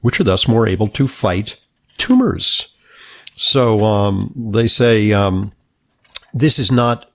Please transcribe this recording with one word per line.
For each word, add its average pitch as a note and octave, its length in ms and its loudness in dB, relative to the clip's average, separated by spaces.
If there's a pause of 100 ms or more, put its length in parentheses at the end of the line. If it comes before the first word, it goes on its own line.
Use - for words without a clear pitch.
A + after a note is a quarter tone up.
which - 180 -2
are - 40 2
thus F#2+ 240 0
more A2+ 200 2
able G2 200 -2
to C3+ 200 -2
fight G2+ 500 -4 (400)
tumors. - 720 -2 (640)
So, A2+ 480 2
um, G2+ 520 0
they A2+ 320 -2
say, A2+ 440 2
um, G2 400 0 (840)
this C#3+ 240 0
is A2 120 0
not A#2+ 440 0